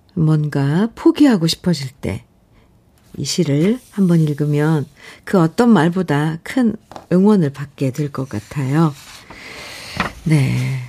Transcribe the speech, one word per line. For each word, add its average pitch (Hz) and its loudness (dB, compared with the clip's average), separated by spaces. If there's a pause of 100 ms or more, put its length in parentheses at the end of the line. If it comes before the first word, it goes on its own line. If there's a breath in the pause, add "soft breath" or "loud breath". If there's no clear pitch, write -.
(140)
뭔가 156 0
포기하고 269 4
싶어질 147 -2 (120)
때 - -8 (880 soft breath)
이 139 -8
시를 160 0 (120)
한번 175 2
읽으면 147 0 (380 loud breath)
그 - 0
어떤 170 2
말보다 165 2
큰 240 -2 (360)
응원을 185 4
받게 139 -6
될 147 -6
것 135 -8
같아요. 143 -2 (1300 loud breath)
네. 131 0